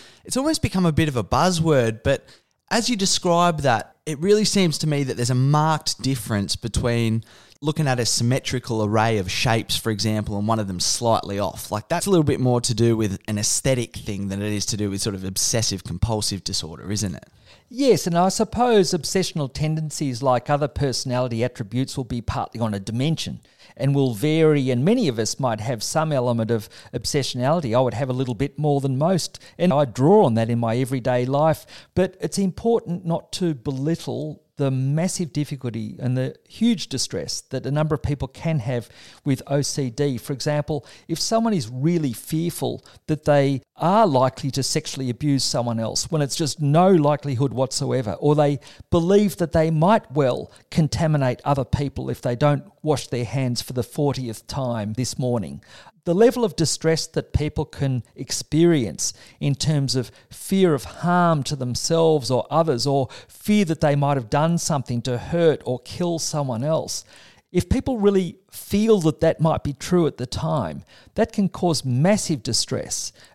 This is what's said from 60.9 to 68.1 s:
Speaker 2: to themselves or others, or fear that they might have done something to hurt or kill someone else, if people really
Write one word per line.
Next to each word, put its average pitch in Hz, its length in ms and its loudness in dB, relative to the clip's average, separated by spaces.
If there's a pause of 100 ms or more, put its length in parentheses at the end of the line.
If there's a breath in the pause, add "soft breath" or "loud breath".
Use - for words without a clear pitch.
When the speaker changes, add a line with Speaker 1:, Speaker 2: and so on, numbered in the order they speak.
Speaker 2:
to 147 140 -6
themselves 139 720 0
or 127 220 0
others, 147 340 2
or 139 220 0 (200 loud breath)
fear 208 380 2
that 156 160 -2
they 143 140 2
might 143 220 2
have 113 120 -6
done 165 280 2
something 127 440 -2
to 123 160 -2
hurt 165 480 2
or 123 140 -4
kill 170 400 -4
someone 135 420 -4
else, - 440 -4 (480 loud breath)
if 180 160 0
people 254 300 0
really 196 380 2 (140)